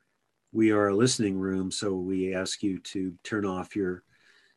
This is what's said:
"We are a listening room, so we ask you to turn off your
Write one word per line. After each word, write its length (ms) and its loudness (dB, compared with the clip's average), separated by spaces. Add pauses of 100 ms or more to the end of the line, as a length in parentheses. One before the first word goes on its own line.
(520)
"We 180 4
are 200 6
a 60 2
listening 440 2
room, 320 0
so 240 -2
we 400 -2
ask 260 -4
you 180 -2
to 440 -6
turn 220 -2
off 300 -6
your 280 -2 (540)